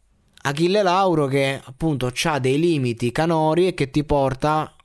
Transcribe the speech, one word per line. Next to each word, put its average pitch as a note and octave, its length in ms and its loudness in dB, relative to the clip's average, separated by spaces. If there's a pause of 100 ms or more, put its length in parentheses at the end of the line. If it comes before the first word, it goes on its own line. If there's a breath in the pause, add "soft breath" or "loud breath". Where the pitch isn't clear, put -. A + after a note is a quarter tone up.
(440)
Achille F3 400 0
Lauro F3+ 420 2
che, C3+ 380 0
appunto, C3 500 -4
c'ha D#3 240 -2
dei C3 220 0
limiti B2+ 520 0
canori D#3+ 560 2
e F3 60 -2
che C#3 160 -4
ti D3 140 0
porta D3 800 0